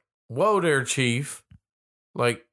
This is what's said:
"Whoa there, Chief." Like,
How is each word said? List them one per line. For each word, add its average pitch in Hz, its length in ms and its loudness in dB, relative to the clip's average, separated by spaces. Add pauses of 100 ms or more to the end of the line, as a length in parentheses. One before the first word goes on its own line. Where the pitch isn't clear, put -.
(280)
"Whoa 190 320 2
there, 151 240 2
Chief." 127 580 -2 (720)
Like, 120 380 -2